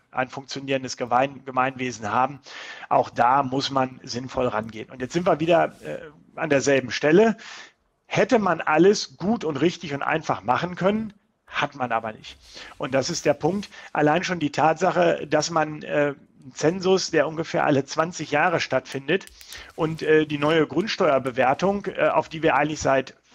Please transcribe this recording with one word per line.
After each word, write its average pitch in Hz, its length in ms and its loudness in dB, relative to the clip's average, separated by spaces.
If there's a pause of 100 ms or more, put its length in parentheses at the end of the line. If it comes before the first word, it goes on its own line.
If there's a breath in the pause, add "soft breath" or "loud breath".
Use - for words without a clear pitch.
(100)
ein 127 180 -4
funktionierendes 135 680 -8
Gewein-, 127 480 -2
Gemeinwesen 127 680 -4
haben. 131 280 0 (500 loud breath)
Auch 135 180 2
da 127 340 2
muss 135 280 -2
man 131 320 -2
sinnvoll 123 460 -4
rangehen. 107 420 -8
Und 131 100 -18
jetzt 127 140 -8
sind 175 120 0
wir 165 140 2
wieder, 165 320 2 (100)
äh, 151 180 -10 (340)
an 156 160 -6
derselben 135 400 2
Stelle. 190 480 4 (680 loud breath)
Hätte 220 340 2
man 165 220 0
alles 160 560 4
gut 202 280 -2
und 151 120 -4
richtig 156 380 -2
und 143 80 -8
einfach 135 400 -2
machen 127 320 0
können, 208 400 -2 (320)
hat - 280 -4
man 131 160 -6
aber 113 220 -2
nicht. 135 240 -20 (400 loud breath)
Und 139 160 -6
das 135 160 2
ist 165 160 -6
der 147 100 4
Punkt. 190 360 -2 (240 loud breath)
Allein 151 300 2
schon 175 160 -4
die 147 120 -2
Tatsache, 160 760 2
dass 151 240 0
man, 156 320 -2
äh, 147 320 0 (280)
einen 127 120 -20
Zensus, 185 580 2
der 151 140 4
ungefähr 160 380 -2
alle 139 220 2
zwanzig 160 440 -4
Jahre 156 300 2
stattfindet 135 640 -2 (500 loud breath)
und, 160 280 -4
äh, 156 240 4
die 151 120 -4
neue 151 280 4
Grundsteuerbewertung, 143 1200 0
äh, - 220 0
auf 151 200 0
die 160 140 -8
wir 151 140 2
eigentlich 147 240 -2
seit 135 340 0 (200)